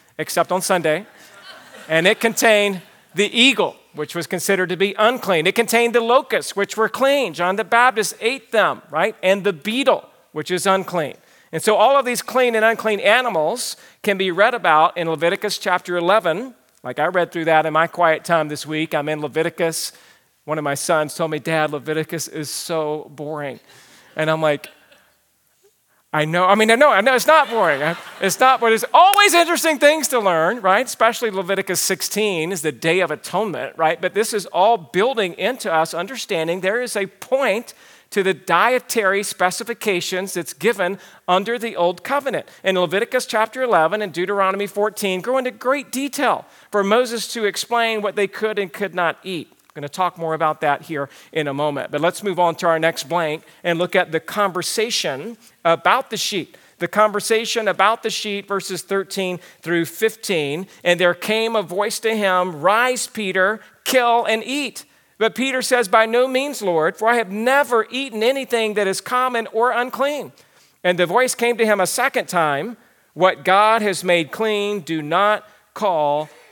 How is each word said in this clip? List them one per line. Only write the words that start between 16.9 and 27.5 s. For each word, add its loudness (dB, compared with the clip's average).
I 2
read 0
through -4
that 4
in -2
my 4
quiet 2
time 0
this -8
week. -4
I'm -2
in -4
Leviticus. -4
One -4
of -6
my -2
sons -2
told -2
me, -4
"Dad, -2
Leviticus -6
is -10
so -6
boring." -10
And 0
I'm 0
like, 0
"I 2
know, 2
I 6
mean, 4
I 6
know, 6
I 4
know 4
it's 0
not 6
boring. 2